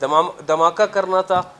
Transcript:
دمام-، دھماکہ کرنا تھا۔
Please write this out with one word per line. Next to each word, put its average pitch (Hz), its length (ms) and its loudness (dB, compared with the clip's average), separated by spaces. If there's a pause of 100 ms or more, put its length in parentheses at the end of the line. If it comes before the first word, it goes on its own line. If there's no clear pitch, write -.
دمام-، 156 300 0 (160)
دھماکہ 165 380 2
کرنا 190 360 -2
تھا۔ 185 200 0 (180)